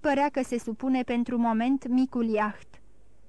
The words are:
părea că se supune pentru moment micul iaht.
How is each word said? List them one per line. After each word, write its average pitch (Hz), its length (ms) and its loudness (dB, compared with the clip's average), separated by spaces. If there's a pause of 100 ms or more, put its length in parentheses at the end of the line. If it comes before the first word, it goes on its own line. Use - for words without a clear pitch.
părea 285 280 2
că 285 140 -2
se 247 160 -2
supune 254 440 -2
pentru 240 360 -2
moment 233 500 2
micul 247 400 2
iaht. 214 380 0 (640)